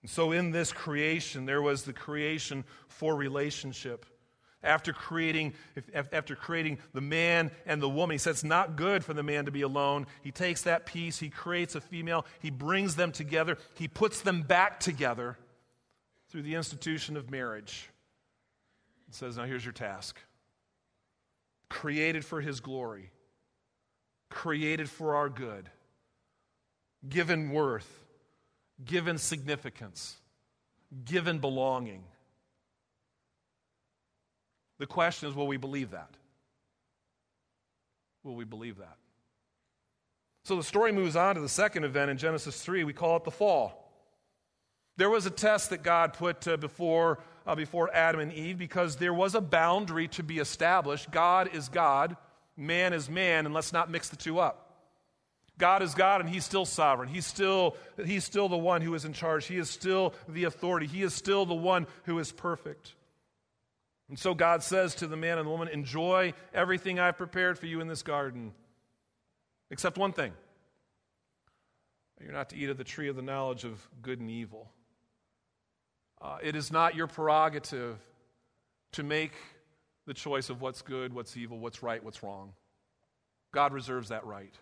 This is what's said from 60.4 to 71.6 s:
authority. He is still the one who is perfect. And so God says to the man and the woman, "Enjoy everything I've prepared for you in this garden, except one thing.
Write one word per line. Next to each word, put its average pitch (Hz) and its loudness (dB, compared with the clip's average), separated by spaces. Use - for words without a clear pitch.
authority. 170 0
He 175 -4
is 180 0
still 196 2
the 175 0
one 170 2
who 170 -2
is 156 -6
perfect. - -8
And 139 -12
so 185 2
God 170 4
says 185 2
to 170 -6
the 156 -6
man 165 0
and 160 -2
the 151 -4
woman, 165 -4
"Enjoy 160 2
everything 180 2
I've 175 6
prepared 180 0
for 165 -10
you 165 -4
in 165 -6
this 160 -6
garden, 127 -4
except 175 -2
one 190 2
thing. 127 -4